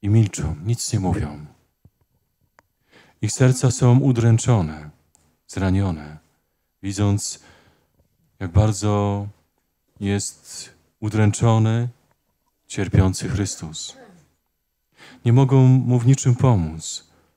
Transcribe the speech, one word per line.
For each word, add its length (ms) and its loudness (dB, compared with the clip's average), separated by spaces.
i 60 -2
milczą, 560 2
nic 280 -4
nie 80 -2
mówią. 460 -4
Ich 100 -4
serca 380 2
są 280 4
udręczone, 920 0
zranione, 720 -4
widząc, 580 -4
jak 100 -8
bardzo 760 0
jest 720 -8
udręczony, 880 0
cierpiący 600 -2
Chrystus. 680 -8
Nie 80 2
mogą 340 6
mu 320 4
w 80 0
niczym 280 2
pomóc. 720 -2